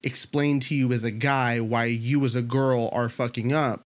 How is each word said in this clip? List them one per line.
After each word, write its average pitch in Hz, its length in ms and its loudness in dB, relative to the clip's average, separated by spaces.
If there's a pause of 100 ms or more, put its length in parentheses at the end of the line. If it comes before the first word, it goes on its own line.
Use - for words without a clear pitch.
explain 143 580 0
to 131 140 -4
you 131 200 2
as 113 100 -2
a 117 60 -2
guy 120 500 2
why 117 260 0
you 120 380 0
as 120 100 0
a 123 60 0
girl 123 540 0
are 117 160 0
fucking 120 420 -2
up. 143 300 0 (120)